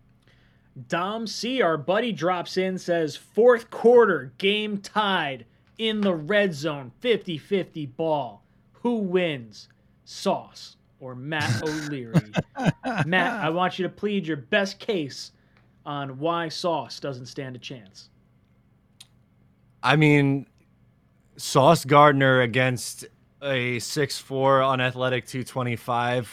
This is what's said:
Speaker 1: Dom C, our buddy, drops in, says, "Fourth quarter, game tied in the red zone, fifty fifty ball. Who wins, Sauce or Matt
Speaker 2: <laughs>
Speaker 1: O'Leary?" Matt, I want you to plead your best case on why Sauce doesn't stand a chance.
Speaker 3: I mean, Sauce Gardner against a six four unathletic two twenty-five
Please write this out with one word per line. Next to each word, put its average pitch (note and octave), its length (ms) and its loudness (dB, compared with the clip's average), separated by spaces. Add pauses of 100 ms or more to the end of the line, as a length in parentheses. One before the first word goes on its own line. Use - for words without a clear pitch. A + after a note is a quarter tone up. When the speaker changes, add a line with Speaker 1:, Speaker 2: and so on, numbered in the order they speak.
(880)
Speaker 1:
Dom G3+ 380 -4
C, A#3 360 -4
our E3 160 2
buddy, G#3 340 0
drops F3 460 -2
in, F#3 200 0
says, E3+ 380 -2
"Fourth A#3 560 4
quarter, G#3 640 6
game G#3 420 -2
tied F3 640 -2 (320)
in A3 240 -2
the G3 120 2
red F3+ 400 0
zone, C#3+ 460 -6
fifty G3 380 -2
fifty E3 480 -6
ball. C#3 580 -4 (300)
Who A#3+ 240 -2
wins, E3+ 720 -4 (340)
Sauce - 720 -6 (240)
or B2+ 160 -14
Matt D3 480 -2
Speaker 2:
<laughs> D#3 40 -2
Speaker 1:
O'Leary?" D3 640 -4 (760)
Matt, F3+ 380 0
I D#3 60 -2
want F3 300 -2
you F#3 40 -4
to E3+ 60 -4
plead G3+ 380 -4
your D#3 100 -4
best G3 420 -2
case D#3 520 -6 (540)
on C#3 340 -8
why E3 300 -2
Sauce D3+ 500 -4
doesn't B2+ 280 -10
stand C3 280 -12
a B2 40 -16
chance. - 500 -18 (1700)
Speaker 3:
I C3 140 4
mean, C#3+ 520 4 (920)
Sauce D3+ 480 4
Gardner C#3 560 6
against B2 640 -2 (380)
a B2 340 -2
six C#3 400 -4
four C3+ 460 2
unathletic B2+ 640 0
two C3 160 -6
twenty-five B2 880 -4